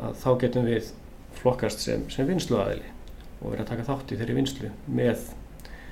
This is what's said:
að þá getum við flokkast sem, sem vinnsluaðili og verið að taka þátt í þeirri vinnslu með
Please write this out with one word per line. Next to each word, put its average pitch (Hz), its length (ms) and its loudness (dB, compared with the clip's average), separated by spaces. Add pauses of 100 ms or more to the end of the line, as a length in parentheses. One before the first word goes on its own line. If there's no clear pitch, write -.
að 117 140 -2
þá 127 240 6
getum 123 260 4
við 113 240 2 (440)
flokkast 123 460 2
sem, 110 300 0
sem 135 160 2
vinnsluaðili 110 600 2 (540)
og 104 100 -4
verið - 80 -2
að 104 60 -2
taka 120 160 -4
þátt 135 300 -2
í 104 60 0
þeirri 117 160 0
vinnslu 131 360 0 (200)
með 123 280 4 (720)